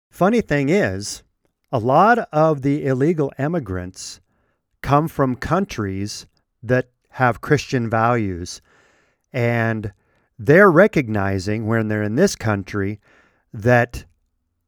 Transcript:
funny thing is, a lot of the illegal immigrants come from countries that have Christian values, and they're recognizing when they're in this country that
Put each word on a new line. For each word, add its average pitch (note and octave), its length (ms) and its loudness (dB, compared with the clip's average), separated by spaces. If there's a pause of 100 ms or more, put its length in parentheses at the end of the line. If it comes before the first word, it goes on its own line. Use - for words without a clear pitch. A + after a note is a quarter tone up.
funny G#3+ 320 0
thing C#3+ 280 0
is, G#2+ 520 -2 (500)
a C3+ 60 0
lot D#3+ 400 4 (160)
of D3+ 300 2
the C#3+ 240 -2
illegal C#3 500 0
immigrants G2+ 840 -6 (600)
come D3 260 0
from C3 280 -2
countries G#2 880 -6 (380)
that B2+ 260 0 (200)
have B2 320 -2
Christian B2+ 480 -2
values, A2 720 -2 (720)
and A2+ 580 -2 (480)
they're E3 320 6
recognizing G#2+ 960 0
when A2+ 200 0
they're G#2+ 160 -2
in G#2 120 -4
this F#3+ 200 2
country G2+ 640 -4 (540)
that A#2+ 520 0 (640)